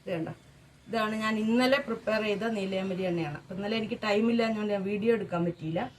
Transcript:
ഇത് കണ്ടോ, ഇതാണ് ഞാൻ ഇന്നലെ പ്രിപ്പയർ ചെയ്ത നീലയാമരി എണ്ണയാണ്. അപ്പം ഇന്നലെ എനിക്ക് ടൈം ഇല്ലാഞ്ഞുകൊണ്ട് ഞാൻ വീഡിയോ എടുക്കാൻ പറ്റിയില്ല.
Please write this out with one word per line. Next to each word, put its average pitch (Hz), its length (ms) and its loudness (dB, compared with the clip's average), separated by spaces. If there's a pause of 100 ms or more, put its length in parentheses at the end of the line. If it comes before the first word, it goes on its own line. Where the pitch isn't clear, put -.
ഇത് - 140 -12
കണ്ടോ, 160 180 -4 (560)
ഇതാണ് 220 340 -2
ഞാൻ 220 120 0 (100)
ഇന്നലെ 254 420 4
പ്രിപ്പയർ 220 400 -2
ചെയ്ത 202 180 0 (120)
നീലയാമരി 190 520 -2
എണ്ണയാണ്. 160 320 -2
അപ്പം - 180 -12
ഇന്നലെ 202 220 -2
എനിക്ക് 214 240 -4
ടൈം 214 280 4
ഇല്ലാഞ്ഞുകൊണ്ട് 220 420 2
ഞാൻ 196 160 -2
വീഡിയോ 208 260 2
എടുക്കാൻ 175 300 -2
പറ്റിയില്ല. 165 340 -2 (180)